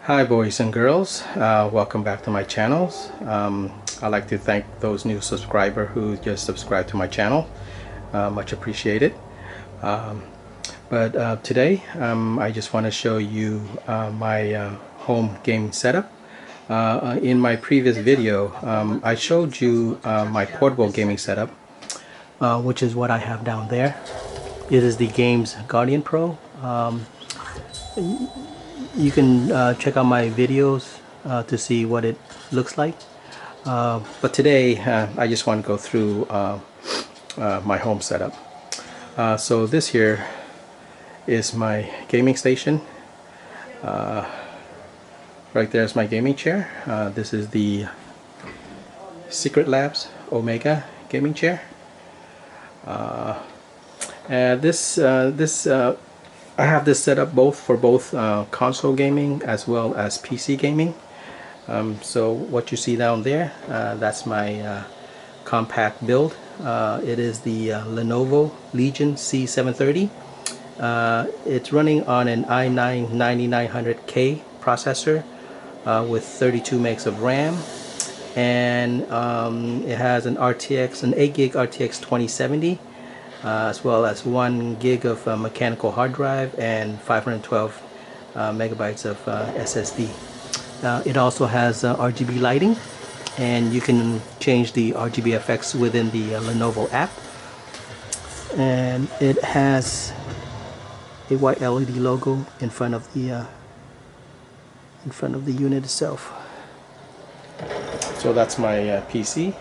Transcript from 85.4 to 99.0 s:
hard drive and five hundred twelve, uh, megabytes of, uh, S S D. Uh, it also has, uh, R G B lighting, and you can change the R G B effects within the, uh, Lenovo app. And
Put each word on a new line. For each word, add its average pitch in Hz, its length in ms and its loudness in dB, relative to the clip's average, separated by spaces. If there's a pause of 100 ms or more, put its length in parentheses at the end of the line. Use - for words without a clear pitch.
hard 123 220 0
drive 135 460 -2
and 110 420 -2
five 110 220 0
hundred 113 180 -4
twelve, 107 400 -2 (540)
uh, 107 160 -2
megabytes 110 540 -4
of, 104 120 -4 (100)
uh, 110 280 -4
S 113 200 -4
S 107 160 -2
D. 113 160 -4 (760)
Uh, 123 220 0
it 135 120 2
also 127 280 4
has, 120 380 2
uh, 123 120 2
R 123 160 0
G 123 120 -2
B 123 160 -2
lighting, 147 360 4 (640)
and 120 360 2
you 123 80 0
can 117 400 2 (180)
change 120 340 2
the 113 200 2
R 117 160 -2
G 113 120 -2
B 117 120 2
effects 113 400 -2
within 117 380 2
the, 110 240 -2
uh, 110 60 -6
Lenovo 113 520 0
app. 151 180 0 (1500)
And 127 500 0 (120)